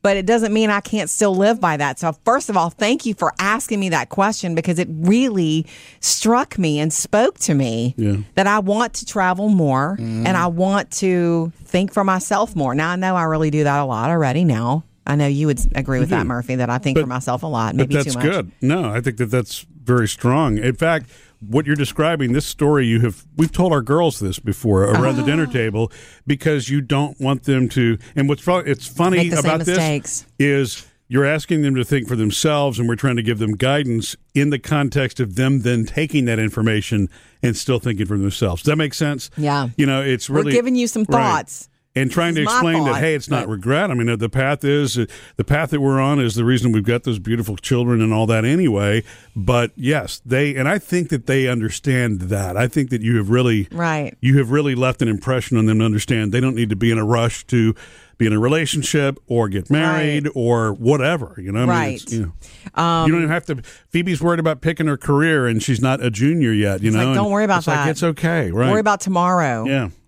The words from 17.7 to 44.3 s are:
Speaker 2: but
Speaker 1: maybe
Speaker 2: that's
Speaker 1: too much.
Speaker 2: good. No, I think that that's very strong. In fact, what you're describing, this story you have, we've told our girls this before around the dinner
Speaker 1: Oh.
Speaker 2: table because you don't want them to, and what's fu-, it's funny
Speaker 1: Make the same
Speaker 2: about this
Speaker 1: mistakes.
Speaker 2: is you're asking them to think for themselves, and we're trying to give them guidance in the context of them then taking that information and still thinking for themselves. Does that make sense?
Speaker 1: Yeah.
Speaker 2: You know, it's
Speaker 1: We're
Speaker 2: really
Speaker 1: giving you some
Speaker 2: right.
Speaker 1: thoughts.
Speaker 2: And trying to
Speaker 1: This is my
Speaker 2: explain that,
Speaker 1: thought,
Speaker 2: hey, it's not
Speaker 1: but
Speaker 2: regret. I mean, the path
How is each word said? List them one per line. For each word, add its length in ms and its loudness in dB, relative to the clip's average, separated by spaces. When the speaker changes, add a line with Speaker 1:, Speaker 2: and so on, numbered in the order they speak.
Speaker 2:
but 120 2
Speaker 1:
maybe 60 0
Speaker 2:
that's 180 0
Speaker 1:
too 60 -4
much. 100 -2
Speaker 2:
good. 220 -4
No, 300 0
I 100 -2
think 160 -4
that 100 -2
that's 380 -4
very 240 2
strong. 500 0
In 180 -2
fact, 340 -2
what 200 0
you're 80 2
describing, 580 0
this 120 0
story 420 2
you 140 2
have, 220 -2
we've 140 2
told 200 2
our 120 2
girls 360 0
this 200 -4
before 460 2
around 320 2
the 60 0
dinner 240 2
Speaker 1:
Oh. 60 -8
Speaker 2:
table 380 -2
because 440 0
you 120 0
don't 400 -2
want 220 0
them 260 2
to, 300 2
and 120 2
what's 140 -2
fu-, 180 0
it's 280 -4
funny 300 0
Speaker 1:
Make 120 2
the 80 -2
same 80 0
Speaker 2:
about 140 2
this 180 0
Speaker 1:
mistakes. 480 -2
Speaker 2:
is 480 0
you're 180 2
asking 360 0
them 140 2
to 80 0
think 240 -2
for 80 -2
themselves, 640 0
and 100 0
we're 60 0
trying 220 0
to 40 0
give 160 -2
them 140 -2
guidance 640 -2
in 160 2
the 80 -2
context 600 -2
of 160 -4
them 260 2
then 240 0
taking 400 -2
that 140 0
information 720 0
and 120 0
still 240 -2
thinking 280 -4
for 100 -2
themselves. 460 -2
Does 80 2
that 60 0
make 180 -2
sense? 420 -4
Speaker 1:
Yeah. 400 0
Speaker 2:
You 80 4
know, 160 2
it's 300 -2
Speaker 1:
We're 60 0
Speaker 2:
really 160 2
Speaker 1:
giving 220 2
you 120 0
some 200 -2
Speaker 2:
right. 140 2
Speaker 1:
thoughts. 480 -2
Speaker 2:
And 140 0
trying 240 0
to 60 0
Speaker 1:
This 80 2
is 120 2
my 100 2
Speaker 2:
explain 120 2
that, 80 0
Speaker 1:
thought, 80 0
Speaker 2:
hey, 160 0
it's 140 -8
not 160 0
Speaker 1:
but 60 -6
Speaker 2:
regret. 380 0
I 40 -2
mean, 240 0
the 100 -2
path 380 -2